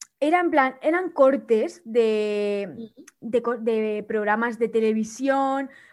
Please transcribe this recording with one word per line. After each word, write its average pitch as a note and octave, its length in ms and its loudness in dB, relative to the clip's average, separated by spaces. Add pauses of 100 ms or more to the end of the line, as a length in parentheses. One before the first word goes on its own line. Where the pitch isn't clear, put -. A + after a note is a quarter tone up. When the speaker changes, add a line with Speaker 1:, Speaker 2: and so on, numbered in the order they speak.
(200)
Speaker 1:
era D#4 200 2
en F4 120 0
plan, C4 300 2
eran E4+ 300 0
cortes C4 760 2
de, G#3 880 0
Speaker 2:
Ujú. A#3 300 -18 (160)
Speaker 1:
de A3+ 220 -2
co-, A#3+ 140 -4
de A3 500 -2
programas A3 520 0
de A3+ 80 2
televisión, C4+ 1000 0 (240)